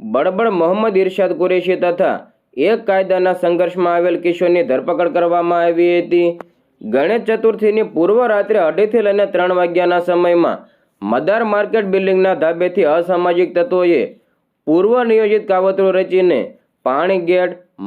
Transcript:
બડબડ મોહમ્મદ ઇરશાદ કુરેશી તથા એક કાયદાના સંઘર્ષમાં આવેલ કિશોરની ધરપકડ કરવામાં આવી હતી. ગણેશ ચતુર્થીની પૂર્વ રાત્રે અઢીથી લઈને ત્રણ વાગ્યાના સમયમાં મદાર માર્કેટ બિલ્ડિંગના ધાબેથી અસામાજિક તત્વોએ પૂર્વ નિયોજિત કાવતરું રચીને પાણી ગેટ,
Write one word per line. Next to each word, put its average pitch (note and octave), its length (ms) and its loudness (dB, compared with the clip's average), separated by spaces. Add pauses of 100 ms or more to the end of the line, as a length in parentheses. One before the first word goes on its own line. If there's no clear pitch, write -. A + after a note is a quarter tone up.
(140)
બડબડ F#3+ 480 0
મોહમ્મદ F#3+ 420 0
ઇરશાદ F#3 380 -2
કુરેશી F3+ 400 0
તથા E3+ 340 0 (500)
એક A3+ 220 0
કાયદાના F#3 520 0
સંઘર્ષમાં F3 560 0
આવેલ F3 240 0
કિશોરની F3 480 0
ધરપકડ E3+ 480 -2
કરવામાં E3+ 480 0
આવી E3+ 320 2
હતી. E3+ 320 0 (520)
ગણેશ D#3+ 460 -2
ચતુર્થીની G#3+ 680 0
પૂર્વ F3+ 240 2 (120)
રાત્રે G3+ 300 0
અઢીથી G#3 460 0
લઈને G3+ 200 2
ત્રણ F3+ 320 0
વાગ્યાના F3 480 0
સમયમાં F3 560 0 (400)
મદાર D3+ 420 0
માર્કેટ G#3 480 -2
બિલ્ડિંગના F#3+ 500 0
ધાબેથી E3+ 520 0
અસામાજિક F3 600 0
તત્વોએ F3 480 2 (640)
પૂર્વ F#3 260 2 (120)
નિયોજિત A3 440 0
કાવતરું F#3+ 500 2
રચીને F3+ 420 2 (460)
પાણી E3+ 420 0
ગેટ, F3+ 240 0 (340)